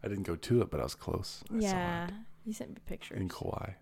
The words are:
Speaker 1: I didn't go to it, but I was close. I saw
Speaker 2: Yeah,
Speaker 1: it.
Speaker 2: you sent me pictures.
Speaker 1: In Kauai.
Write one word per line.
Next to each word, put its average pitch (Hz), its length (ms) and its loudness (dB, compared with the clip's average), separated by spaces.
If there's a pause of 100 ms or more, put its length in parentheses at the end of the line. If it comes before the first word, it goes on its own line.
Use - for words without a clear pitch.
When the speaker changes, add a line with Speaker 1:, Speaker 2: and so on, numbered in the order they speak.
Speaker 1:
I 104 60 0
didn't 101 160 0
go 85 120 2
to 120 260 6
it, - 80 2
but 73 100 0
I - 40 2
was - 100 -4
close. - 560 -2
I - 40 -4
saw 220 120 4
Speaker 2:
Yeah, 175 420 2
Speaker 1:
it. 190 60 -6 (300)
Speaker 2:
you 220 80 -4
sent - 180 -6
me - 60 -10 (100)
pictures. - 320 -6
Speaker 1:
In 95 100 2
Kauai. - 420 -2 (120)